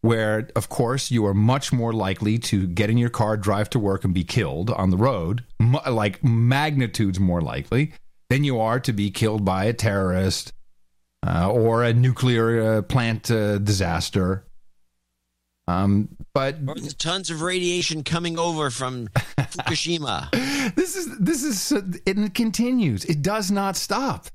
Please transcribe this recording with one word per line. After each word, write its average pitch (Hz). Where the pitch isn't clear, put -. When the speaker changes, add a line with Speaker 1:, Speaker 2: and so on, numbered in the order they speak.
Speaker 1:
Where, 110
of 110
course, 127
you 113
are 98
much 117
more 117
likely 104
to 98
get 95
in 113
your 120
car, 107
drive 101
to 127
work, 98
and 98
be 87
killed 87
on 95
the 90
road, 107
mu-, 120
like, 107
magnitudes 120
more 87
likely 80
than 139
you 131
are 113
to 131
be 101
killed 107
by 95
a 117
terrorist, 95
uh, 85
or 113
a 120
nuclear, 117
uh, 110
plant, 113
uh, 104
disaster. 95
Um, 98
but 139
Speaker 2:
Or 147
the -
tons 180
of 160
radiation 175
coming 170
over 160
from 127
Speaker 1:
<laughs> -
Speaker 2:
Fukushima. 139
Speaker 1:
This 359
is, 339
this 240
is, 226
uh, 247
and 196
it 196
continues. 226
It 151
does 196
not 196
stop. 202